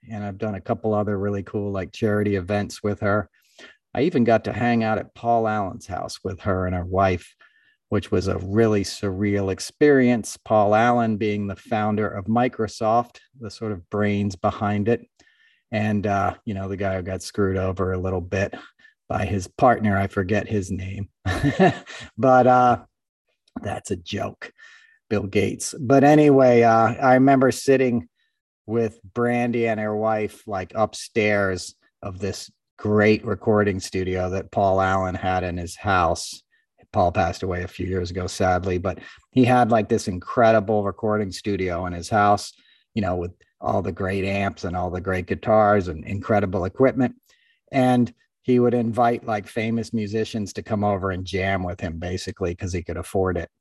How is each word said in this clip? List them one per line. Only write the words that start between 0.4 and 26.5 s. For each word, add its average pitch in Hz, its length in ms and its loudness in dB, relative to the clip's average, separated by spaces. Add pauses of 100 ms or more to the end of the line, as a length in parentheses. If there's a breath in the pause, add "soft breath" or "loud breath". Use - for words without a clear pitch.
a 95 60 -8
couple 110 340 -4
other 104 240 -2
really 101 240 -4
cool, 101 280 -6
like, 95 220 -8
charity 104 420 0
events 98 460 -4
with 104 200 -4
her. 104 280 0 (640 loud breath)
I - 120 -2
even 147 200 2
got 113 200 2
to - 100 -4
hang 117 300 0
out 110 160 -2
at - 160 -14
Paul 117 320 0
Allen's 98 400 -6
house - 360 -10
with 90 180 -8
her 92 260 -2
and 90 80 -2
her 90 100 -4
wife, 92 480 0 (540 soft breath)
which - 240 -2
was 92 160 0
a 92 100 -2
really 101 460 2
surreal 101 680 -2
experience. 123 840 2
Paul 104 380 2
Allen 117 420 2
being 104 300 -2
the 98 80 -6
founder 107 520 -2
of 95 180 -8
Microsoft, 117 920 0 (220)
the 113 100 -10
sort 110 220 -8
of 90 180 -10
brains 101 460 0
behind 104 540 -2
it. 117 180 -2 (640 soft breath)
And, 107 340 -2
uh, 98 300 0 (100)
you 107 80 -6
know, 95 160 -8
the 98 80 -6
guy 95 200 -4
who 92 40 -6
got 92 220 -8
screwed 95 340 -2
over 92 340 -2
a 92 60 -2
little 92 240 -4
bit 95 320 -2 (540 loud breath)
by 92 180 -2
his 92 220 -4
partner, 107 500 2
I 98 80 0
forget 98 420 -2
his 98 220 -4
name, 95 480 -8
<laughs> - 80 -14 (920 loud breath)
but, 127 300 6
uh, 123 400 4 (800)
that's - 260 -8
a 98 60 -2
joke, 98 580 -10 (560 soft breath)
Bill 104 160 -2
Gates. 101 540 -2
But 131 240 4
anyway, 139 580 6